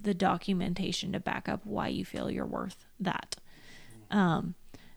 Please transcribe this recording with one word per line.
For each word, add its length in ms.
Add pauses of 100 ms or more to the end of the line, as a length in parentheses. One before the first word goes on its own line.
the 120
documentation 1000
to 60
back 280
up 180
why 220
you 180
feel 260
you're 140
worth 400 (140)
that. 360 (720)
Um, 460 (420)